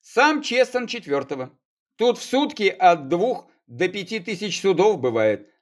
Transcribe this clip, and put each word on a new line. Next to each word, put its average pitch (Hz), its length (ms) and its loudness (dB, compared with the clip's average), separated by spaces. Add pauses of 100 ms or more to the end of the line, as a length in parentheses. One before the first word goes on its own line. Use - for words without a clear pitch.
Сам 294 400 0
Честон 247 460 -2
четвертого. 139 640 -6 (460)
Тут 226 220 2
в - 40 -14
сутки 269 460 0
от 170 400 2
двух 190 420 -2 (160)
до 120 220 -4
пяти 202 320 -6
тысяч 196 400 -6
судов 190 400 2
бывает. 110 500 0 (120)